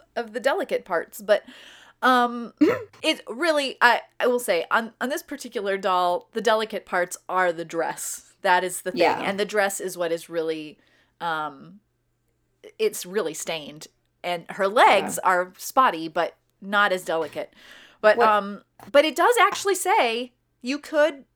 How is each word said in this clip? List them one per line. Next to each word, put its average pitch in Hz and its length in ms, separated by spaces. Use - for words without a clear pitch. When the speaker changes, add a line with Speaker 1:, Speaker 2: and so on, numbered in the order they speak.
Speaker 1:
of 226 160
the 226 80
delicate 269 460
parts." - 340
But, 208 240
um, 240 520
Speaker 2:
<laughs> - 240
Speaker 1:
it 311 240
really, 285 540
I, 233 180
I - 60
will 247 120
say, 185 320
on, 226 300
on 247 80
this 320 120
particular 214 560
doll, 180 540
the 226 80
delicate 220 460
parts 175 320
are 180 240
the 165 140
dress. - 640
That 180 220
is 180 200
the 190 80
thing. 175 100
Speaker 3:
Yeah. 160 200
Speaker 1:
And 196 160
the 208 60
dress 202 380
is 180 160
what 170 160
is 165 160
really, 160 480
um, 156 600
it's - 280
really 180 280
stained. 151 540
And 175 280
her 196 180
legs 220 520
Speaker 3:
Yeah. - 80
Speaker 1:
are 185 280
spotty, 180 500
but 160 300
not 202 320
as 185 100
delicate. 160 500
But, 214 160
Speaker 3:
What 233 140
Speaker 1:
um, 202 340
but 285 100
it 302 140
does 403 240
actually 392 340
say 254 560
you 269 180
could, 294 460